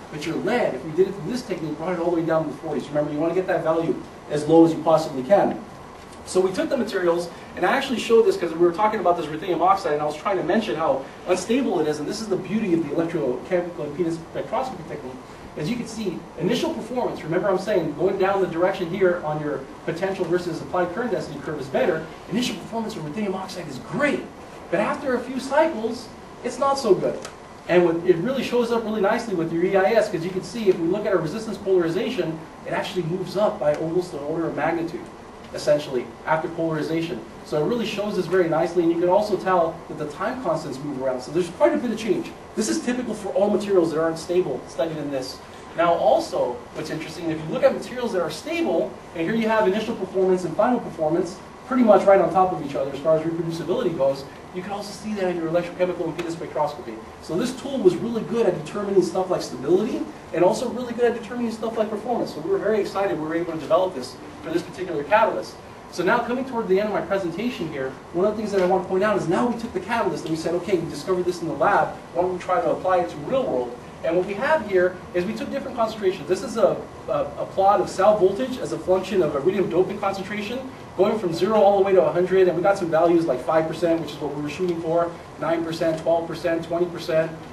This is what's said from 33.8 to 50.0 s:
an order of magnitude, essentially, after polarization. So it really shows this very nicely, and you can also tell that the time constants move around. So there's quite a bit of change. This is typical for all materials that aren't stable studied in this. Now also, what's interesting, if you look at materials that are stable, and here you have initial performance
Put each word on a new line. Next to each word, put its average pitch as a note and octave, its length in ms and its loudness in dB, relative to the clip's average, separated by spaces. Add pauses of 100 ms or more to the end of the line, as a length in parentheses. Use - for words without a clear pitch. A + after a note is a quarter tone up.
an D3 60 -6 (100)
order E3 180 -2
of C3+ 80 -4
magnitude, E3 460 -2 (520)
essentially, C#3+ 520 0 (200)
after D#3+ 220 0
polarization. D#3+ 720 -2 (260)
So D3+ 180 0
it F3 40 0
really A3+ 180 0
shows G3+ 300 -4
this F3 120 -2
very F3+ 200 4
nicely, E3+ 360 2
and E3 80 4
you E3+ 80 0
can F3+ 100 4
also F#3+ 260 4
tell F3 400 2 (120)
that D3+ 100 -10
the D3+ 80 -4
time A3 380 -6
constants C3+ 400 -2
move C3 200 -6
around. B2+ 180 -2
So - 100 -12
there's E3+ 260 0
quite D#4 160 6
a - 40 2
bit A3+ 140 -2
of G3 60 -2
change. - 340 -2 (240)
This G#3+ 140 0
is - 100 2
typical B3 340 -2
for - 160 -8
all G3+ 200 4
materials F#3+ 420 4
that D3 80 0
aren't D#3+ 200 0
stable F3 480 0
studied E3 300 -4
in C#3+ 140 -6
this. C3+ 260 -6 (400)
Now E3+ 160 4
also, - 640 2 (180)
what's - 160 -8
interesting, E3 400 -6
if D#3 80 -2
you D#3 160 -6
look B3+ 100 0
at C4 100 8
materials A#3+ 400 -4
that F#3 80 2
are D#3 100 -2
stable, D#4+ 580 0 (260)
and E3 100 -2
here G#3+ 100 0
you A3 120 2
have A3 200 4
initial G#3 280 0
performance F#3 480 2